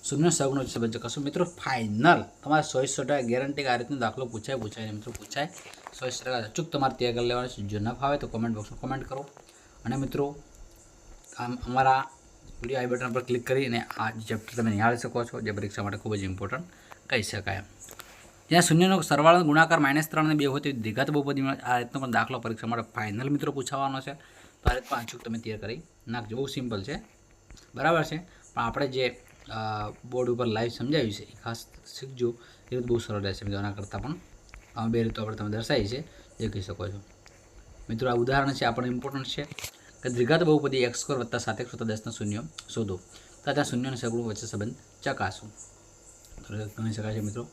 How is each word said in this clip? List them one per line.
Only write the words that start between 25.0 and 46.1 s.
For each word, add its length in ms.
તમે 140
તૈયાર 220
કરી 220
નાખજો, 280
બહુ 100
સિમ્પલ 360
છે, 180
બરાબર 300
છે. 140
પણ 80
આપણે 240
જે, 360
અ, 400
બોર્ડ 200
ઉપર 160
લાઈવ 240
સમજાવ્યું 420
છે 100
એ 120
ખાસ 220
શીખજો, 360
એ 40
રીત 100
બહુ 120
સરળ 240
રહેશે 220
મિત્રો. 140
આના 140
કરતાં 300
પણ 180
આ 100
બે 160
રીતો 200
આપણે 140
તમે 140
દર્શાવી 380
છે, 160
જે 80
કહી 140
શકો 260
છો. 120
મિત્રો 220
આ 40
ઉદાહરણ 380
છે, 120
આપણને 240
ઇમ્પોર્ટન્ટ 380
છે 160
કે 60
દ્વિઘાત 340
બહુપદી 360
એક્સ 200
સ્ક્વેર 200
વત્તા 200
સાત 220
એક્સ 140
વત્તા 100
દસના 280
શૂન્ય 300
શોધો. 280
તો 60
આ 20
ત્યાં 120
શૂન્ય 240
અને 80
સગુણ 260
વચ્ચે 240
સંબંધ 280
ચકાસો. 440